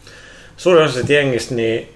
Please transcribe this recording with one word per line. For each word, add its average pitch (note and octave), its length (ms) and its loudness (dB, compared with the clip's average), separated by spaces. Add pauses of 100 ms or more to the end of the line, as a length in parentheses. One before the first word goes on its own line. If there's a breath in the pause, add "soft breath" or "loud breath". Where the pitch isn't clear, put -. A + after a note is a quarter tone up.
(580 loud breath)
Suurin E3+ 280 2
osa C#3 80 -2
sit B2 160 -4
jengistä, C3+ 460 0
niin A2+ 400 -2